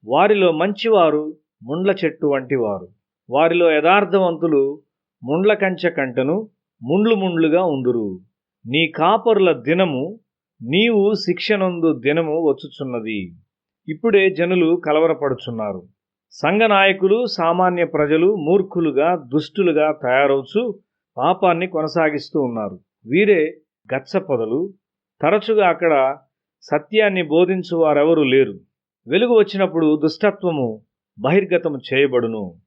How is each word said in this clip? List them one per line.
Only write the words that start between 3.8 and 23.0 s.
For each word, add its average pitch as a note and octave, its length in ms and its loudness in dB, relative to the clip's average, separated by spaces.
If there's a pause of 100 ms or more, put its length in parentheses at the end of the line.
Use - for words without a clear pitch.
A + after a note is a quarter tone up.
ముండ్ల F3+ 300 2
కంచె F#3 360 -2
కంటను C#3+ 580 -2 (340)
ముండ్లు G3+ 320 0
ముండ్లుగా F3 500 0
ఉందురు. A#2+ 540 -2 (480)
నీ D3+ 200 0
కాపరుల F#3+ 640 0
దినము, D#3 680 -2 (420)
నీవు G3+ 520 2
శిక్షనందు F3+ 760 -2
దినము D#3 560 -2
వచ్చుచున్నది." A2+ 840 -6 (560)
ఇప్పుడే F#3+ 420 2
జనులు F3 560 0
కలవరపడుచున్నారు. C3 960 -2 (480)
సంఘ F#3 300 -2
నాయకులు, G3 680 2
సామాన్య F3 580 0
ప్రజలు D#3+ 500 0
మూర్ఖులుగా, E3+ 840 0
దుష్టులుగా D3+ 760 -2
తయారవుచు C#3 840 0 (420)
పాపాన్ని F3 500 0
కొనసాగిస్తూ D#3 720 -2
ఉన్నారు. A2 380 -6 (280)